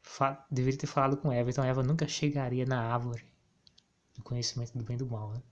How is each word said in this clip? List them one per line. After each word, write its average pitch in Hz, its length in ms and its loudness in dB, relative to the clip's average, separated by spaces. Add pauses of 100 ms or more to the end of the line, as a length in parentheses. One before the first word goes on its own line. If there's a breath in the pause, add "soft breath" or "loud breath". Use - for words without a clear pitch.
fa-, - 480 -2
deveria 131 300 2
ter - 80 -4
falado 139 300 4
com 143 140 0
Eva, 120 180 2
então 131 140 0
Eva 131 200 2
nunca 151 240 2
chegaria 131 580 0
na 131 160 0
árvore 117 440 -2 (880)
do - 80 -14
conhecimento 120 540 -4
do 113 60 -4
bem 120 120 -2
e 120 40 -4
do 131 80 -2
mal, 107 260 -4
né? 120 180 -6